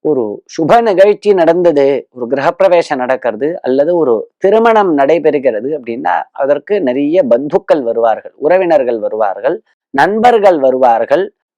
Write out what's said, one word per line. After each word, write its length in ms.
ஒரு 440
சுப 380
நிகழ்ச்சி 520
நடந்தது, 760
ஒரு 160
கிரகப்பிரவேசம் 720
நடக்கிறது, 640
அல்லது 340
ஒரு 400
திருமணம் 640
நடைபெறுகிறது 800
அப்படின்னா, 440
அதற்கு 480
நிறைய 420
பந்துக்கள் 600
வருவார்கள், 540
உறவினர்கள் 640
வருவார்கள், 640
நண்பர்கள் 680
வருவார்கள், 760